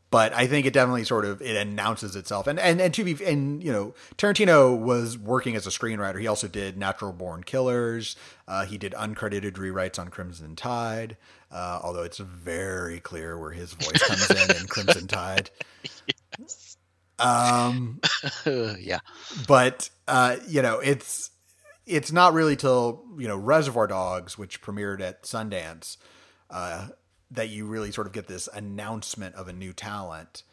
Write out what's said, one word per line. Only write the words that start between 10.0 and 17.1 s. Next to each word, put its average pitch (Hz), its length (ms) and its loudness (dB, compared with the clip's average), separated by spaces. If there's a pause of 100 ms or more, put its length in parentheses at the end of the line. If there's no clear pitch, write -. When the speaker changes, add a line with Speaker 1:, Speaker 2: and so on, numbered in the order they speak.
Speaker 1:
Crimson 85 460 -12
Tide, 113 640 -6 (340)
uh, 87 320 -6
although 87 220 -6
it's 85 140 -12
very 87 840 -6
clear 85 360 -10
where 80 140 -10
his 85 240 -12
voice - 320 0
comes - 240 2
in, - 260 4
in 98 120 -8
Crimson 95 400 2
Tide. 95 420 -4 (340)
Speaker 2:
<laughs> - 260 -12 (280)
Yes. - 380 -18 (420)